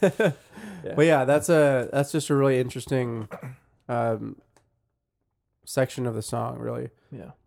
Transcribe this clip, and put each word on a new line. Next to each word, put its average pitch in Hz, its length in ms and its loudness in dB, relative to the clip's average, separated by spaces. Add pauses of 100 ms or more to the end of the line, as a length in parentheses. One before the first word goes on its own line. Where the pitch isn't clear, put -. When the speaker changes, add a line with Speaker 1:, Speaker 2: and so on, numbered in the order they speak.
Speaker 1:
<laughs> 196 340 2 (500)
Speaker 2:
Yeah. - 120 -8
Speaker 1:
But 151 100 6
yeah, 143 180 6
that's 147 240 2
a, 143 420 4
that's 139 220 0
just 156 160 -2
a 147 60 2
really 135 260 4
interesting, 123 640 -4 (600)
um, 113 480 -2 (1300)
section 131 420 -2
of 117 80 -4
the 113 60 -6
song, 117 380 -6
really. 117 320 -8 (200)
Speaker 2:
Yeah. 131 200 -16 (160)